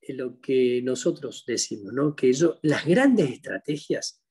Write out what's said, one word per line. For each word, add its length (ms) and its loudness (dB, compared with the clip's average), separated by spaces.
eh, 120 -12
lo 280 -10
que 400 2
nosotros 640 -4
decimos, 480 -6
¿no? 220 0
que 180 4
yo, 300 2
las 220 0
grandes 440 4
estrategias 1000 -8